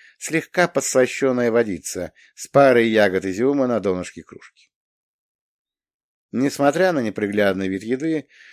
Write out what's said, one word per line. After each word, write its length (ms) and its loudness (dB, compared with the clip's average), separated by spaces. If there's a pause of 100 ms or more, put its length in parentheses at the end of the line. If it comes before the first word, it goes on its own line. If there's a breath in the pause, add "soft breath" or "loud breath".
(200 soft breath)
слегка 480 -2
подслащённая 840 0
водица 600 -4 (220 soft breath)
с 120 -18
парой 420 4
ягод 360 4
изюма 400 0
на 140 -2
донышке 420 -4
кружки. 480 -20 (1600)
Несмотря 600 0
на 100 -2
неприглядный 640 -2
вид 140 -4
еды, 460 -4 (260 loud breath)